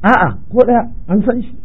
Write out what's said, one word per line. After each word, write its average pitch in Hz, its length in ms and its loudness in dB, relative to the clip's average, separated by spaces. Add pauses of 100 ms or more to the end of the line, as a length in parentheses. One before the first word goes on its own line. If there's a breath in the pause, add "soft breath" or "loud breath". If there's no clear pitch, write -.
A'a, 196 340 2 (120)
ko 220 160 -2
ɗaya, 233 240 0 (180)
an 196 160 2
san 247 180 -2
shi. - 240 -10